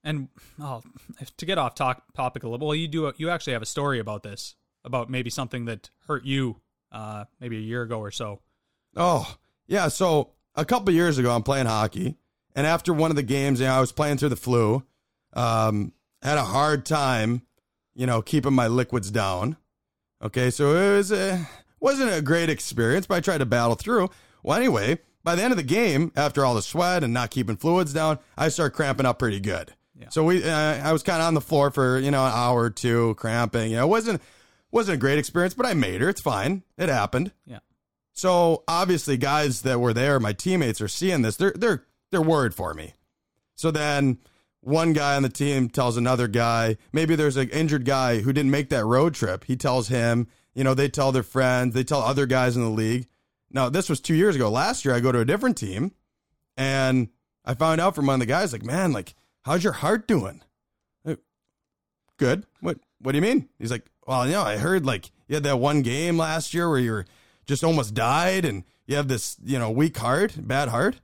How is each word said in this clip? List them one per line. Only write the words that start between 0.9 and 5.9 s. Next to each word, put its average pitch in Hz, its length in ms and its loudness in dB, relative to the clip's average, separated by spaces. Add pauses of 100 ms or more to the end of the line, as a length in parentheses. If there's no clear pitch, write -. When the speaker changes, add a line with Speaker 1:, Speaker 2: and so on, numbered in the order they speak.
Speaker 1:
if, - 180 -18
to 165 80 -12
get 185 120 -2
off 127 180 -2
to-, 127 260 -2 (140)
topic 127 280 -6
a 117 60 -8
little, 127 180 -6
well, 151 80 -2
you 165 120 -4
do, 151 300 -4
you 156 120 -6
actually 156 240 -4
have 110 80 -4
a 110 60 -10
story 143 320 -2
about 107 240 -8
this, - 320 -14 (280)
about 123 260 -4
maybe 127 200 -6
something 123 360 -8
that 113 260 -10 (160)